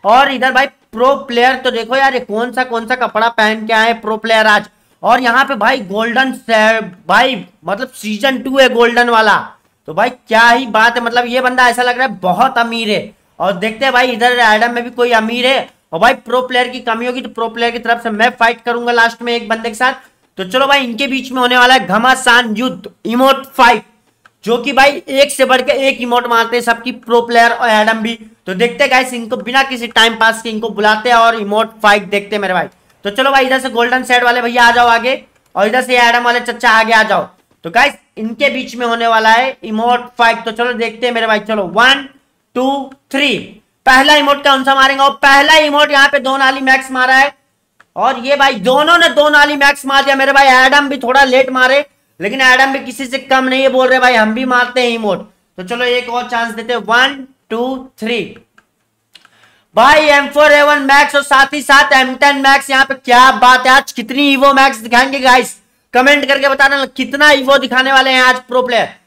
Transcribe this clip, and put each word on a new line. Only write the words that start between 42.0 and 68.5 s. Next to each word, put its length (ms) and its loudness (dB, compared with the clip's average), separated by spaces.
टू, 360 -4
थ्री। 200 -2
पहला 300 4
इमोट 280 0
कौन 200 2
सा 100 2
मारेंगे? 280 2
और 100 4
पहला 480 4
इमोट 300 0
यहाँ 180 2
पे 120 -2
दो 160 -4
नाली 260 0
मैक्स 280 -2
मारा 260 0
है, 160 2
और 220 -2
ये 180 -2
भाई 240 2
दोनों 380 2
ने 120 4
दो 200 2
नाली 260 2
मैक्स 300 0
मार 180 0
दिया 120 0
मेरे 160 0
भाई। 140 4
एडम 320 4
भी 100 -6
थोड़ा 260 2
लेट 260 2
मारे, 340 0
लेकिन 220 -6
एडम 300 2
भी 80 -6
किसी 260 -12
से 140 -8
कम 240 0
नहीं 180 -2
है, 60 2
बोल 200 2
रहे 100 2
भाई 160 2
हम 200 2
भी 120 -4
मारते 360 0
हैं 80 0
इमोट। 380 -4
तो 60 -14
चलो 220 -6
एक 240 -2
और 180 -6
चांस 260 -6
देते 180 -8
हैं, 100 -4
वन, 440 -2
टू, 480 -6
थ्री। 200 -6
भाई 320 4
एम 200 2
फ़ोर 240 4
ए 100 4
वन 220 2
मैक्स 320 2
और 80 0
साथ 300 2
ही 80 -6
साथ 320 4
एम 220 0
टेन 240 0
मैक्स। 300 2
यहाँ 140 2
पे 120 -4
क्या 360 4
बात 340 4
है, 60 4
आज 200 2
कितनी 400 -2
ईवो 220 4
मैक्स 240 2
दिखाएंगे 420 0
गाइस, 360 2
कमेंट 320 2
करके 220 0
बताना 380 0
कितना 460 0
ईवो 260 2
दिखाने 340 -2
वाले 180 2
हैं 120 2
आज 180 2
प्रो 220 -2